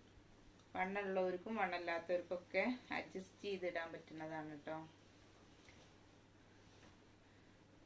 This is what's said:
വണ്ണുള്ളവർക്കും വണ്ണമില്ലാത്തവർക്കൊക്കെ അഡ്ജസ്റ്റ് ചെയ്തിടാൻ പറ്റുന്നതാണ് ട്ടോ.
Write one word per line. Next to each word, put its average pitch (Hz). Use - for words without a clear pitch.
വണ്ണുള്ളവർക്കും 190
വണ്ണമില്ലാത്തവർക്കൊക്കെ 175
അഡ്ജസ്റ്റ് -
ചെയ്തിടാൻ 175
പറ്റുന്നതാണ് 156
ട്ടോ. 160